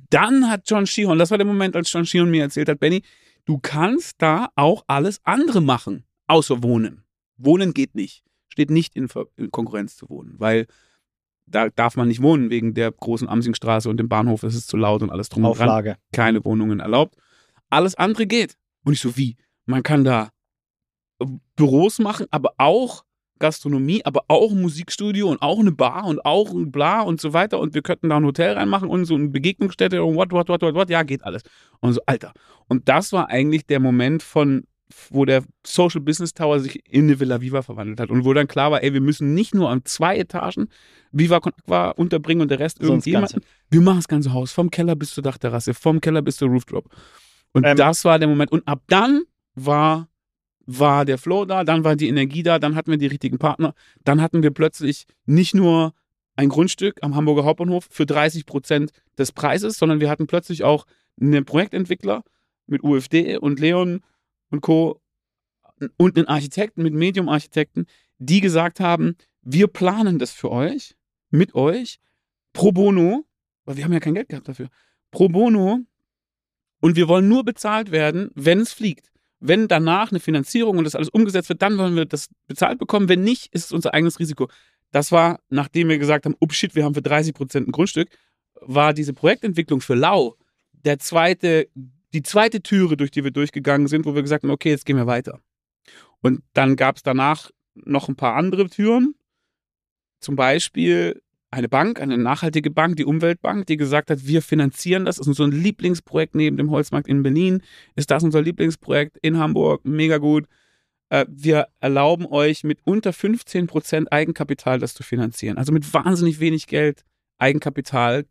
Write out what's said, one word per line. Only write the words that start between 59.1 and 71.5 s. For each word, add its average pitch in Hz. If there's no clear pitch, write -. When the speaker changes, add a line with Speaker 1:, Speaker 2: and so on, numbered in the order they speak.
Speaker 1:
des 135
Preises, 190
sondern 156
wir 147
hatten 151
plötzlich 175
auch 147
einen 143
Projektentwickler 185
mit 139
U 143
F 131
D -
und 143
Leon 175
und 151
Co. 160
und 180
einen 165
Architekten 151
mit 160
Medium-Architekten, 160
die 156
gesagt 170
haben, 170
"Wir 156
planen 190
das 123
für -
euch, 165
mit 165